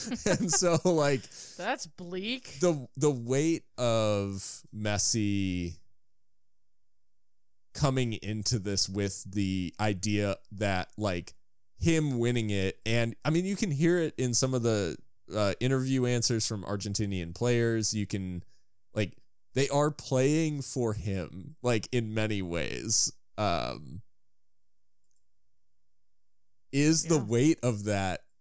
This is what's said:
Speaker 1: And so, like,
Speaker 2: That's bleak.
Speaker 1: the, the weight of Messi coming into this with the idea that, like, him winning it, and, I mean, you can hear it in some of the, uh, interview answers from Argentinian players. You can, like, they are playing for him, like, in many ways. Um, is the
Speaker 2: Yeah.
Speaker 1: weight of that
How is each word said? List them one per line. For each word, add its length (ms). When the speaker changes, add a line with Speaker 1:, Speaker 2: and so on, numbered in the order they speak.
Speaker 1:
And 260
so, 320
like, 380
Speaker 2:
That's 300
bleak. 720
Speaker 1:
the, 260
the 120
weight 540
of 840
Messi 1040
coming 380
into 460
this 300
with 420
the 500
idea 560
that, 360
like, 360
him 400
winning 320
it, 360
and, 380
I 60
mean, 160
you 100
can 140
hear 280
it 200
in 160
some 200
of 80
the, 340
uh, 240
interview 480
answers 400
from 180
Argentinian 680
players. 600
You 120
can, 380
like, 220
they 160
are 200
playing 720
for 300
him, 720
like, 300
in 220
many 280
ways. 680
Um, 640
is 320
the 120
Speaker 2:
Yeah. 80
Speaker 1:
weight 380
of 220
that 400